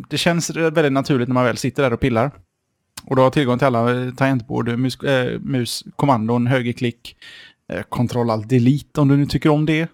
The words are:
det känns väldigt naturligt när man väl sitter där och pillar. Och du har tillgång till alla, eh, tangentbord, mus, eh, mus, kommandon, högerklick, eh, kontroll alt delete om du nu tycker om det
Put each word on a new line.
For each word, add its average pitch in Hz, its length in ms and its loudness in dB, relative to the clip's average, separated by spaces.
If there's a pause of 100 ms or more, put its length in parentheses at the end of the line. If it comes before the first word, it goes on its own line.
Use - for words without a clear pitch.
(100)
det 147 80 -4
känns 170 320 0
väldigt 156 420 0
naturligt 135 360 0
när 127 60 -2
man 127 100 2
väl 113 120 0
sitter 135 260 -2
där 131 100 2
och 117 80 -4
pillar. 123 300 2 (760)
Och - 120 -4
du 131 60 6
har 131 80 6
tillgång 123 280 0
till 143 80 2
alla, 123 360 0
eh, 127 120 -6
tangentbord, 127 540 -2
mus, 123 340 -4
eh, 127 380 -2
mus, 127 440 -4 (120)
kommandon, 120 500 2
högerklick, 120 720 -4 (560)
eh, 95 100 -8
kontroll 120 480 -2
alt 110 180 -4
delete 127 520 2
om 143 80 4
du 139 80 6
nu 143 100 2
tycker 147 240 -2
om 151 160 2
det 160 280 -2